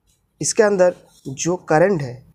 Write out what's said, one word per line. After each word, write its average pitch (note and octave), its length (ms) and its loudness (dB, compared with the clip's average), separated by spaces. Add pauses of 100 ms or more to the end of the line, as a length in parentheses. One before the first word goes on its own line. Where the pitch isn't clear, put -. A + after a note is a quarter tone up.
(420)
इसके G#3+ 220 0
अंदर F3+ 320 2 (300)
जो D#3 300 -6 (100)
करंट E3 360 2
है, B2 120 -10 (220)